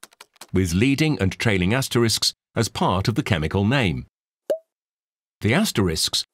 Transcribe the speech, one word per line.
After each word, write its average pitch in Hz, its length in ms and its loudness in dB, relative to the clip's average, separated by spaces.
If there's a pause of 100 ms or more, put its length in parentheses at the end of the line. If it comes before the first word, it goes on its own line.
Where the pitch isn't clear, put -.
(520)
with 92 200 0
leading 135 480 2
and 95 180 0
trailing 98 360 0
asterisks 120 580 0 (220)
as 113 140 -2
part 98 380 -2
of 113 80 0
the 147 80 -2
chemical 85 440 0
name. 98 400 0 (1300)
The 107 140 2
asterisks 101 800 -2